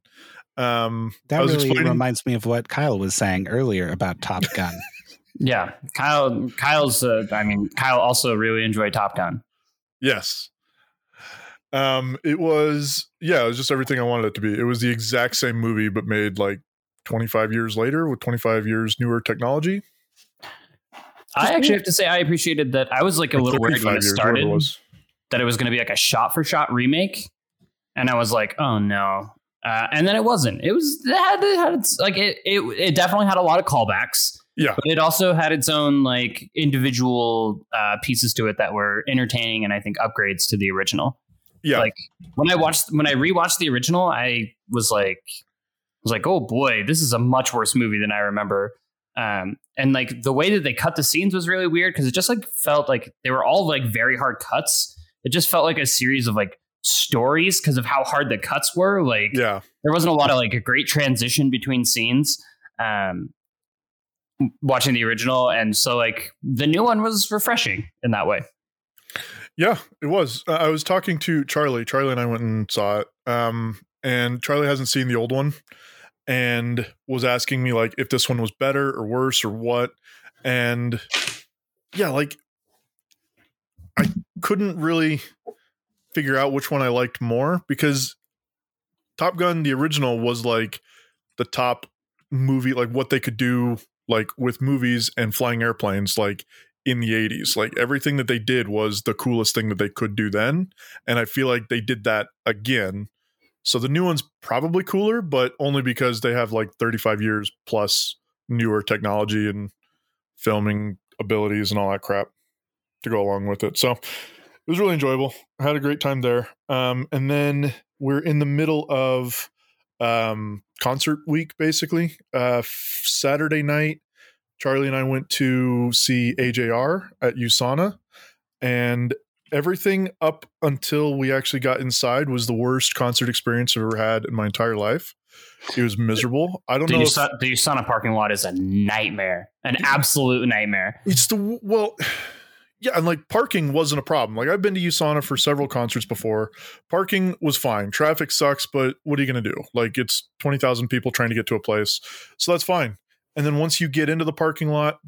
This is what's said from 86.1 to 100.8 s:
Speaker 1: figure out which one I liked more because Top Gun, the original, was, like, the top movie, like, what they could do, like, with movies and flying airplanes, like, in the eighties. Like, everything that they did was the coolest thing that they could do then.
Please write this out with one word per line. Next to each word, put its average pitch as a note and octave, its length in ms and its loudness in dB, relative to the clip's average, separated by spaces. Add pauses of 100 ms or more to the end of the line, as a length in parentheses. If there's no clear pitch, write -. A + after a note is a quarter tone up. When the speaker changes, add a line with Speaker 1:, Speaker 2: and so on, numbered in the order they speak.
Speaker 1:
figure C#3 220 0
out C#3 160 2
which C3+ 180 -4
one C#3+ 120 0
I B2+ 60 2
liked B2 320 0
more C3 480 0
because C#3 480 0 (1040)
Top F3 180 0
Gun, F3 260 0
the C#3 120 0
original, C#3 440 0
was, A#2 260 -2
like, A2+ 360 0 (560)
the B2 80 -4
top B2 420 -2 (440)
movie, C3 420 0
like, A#2+ 180 -2
what B2+ 200 -4
they C3 100 2
could A2+ 160 -4
do, B2 400 0 (320)
like, A2 300 0
with B2 240 -2
movies B2 540 0
and A2+ 180 -2
flying A#2 280 -2
airplanes, G2+ 540 -2
like, G2+ 300 -2 (400)
in B2 140 0
the A2 140 0
eighties. A2 420 -2
Like, A2+ 220 -2
everything C#3 380 0
that C3 100 -2
they B2 120 0
did A#2 300 0
was G#2 340 -2
the A2+ 100 0
coolest A#2 420 0
thing A2 140 -2
that G2+ 100 -2
they G2+ 120 -2
could G#2 260 -6
do G#2+ 140 0
then. C3+ 420 0 (340)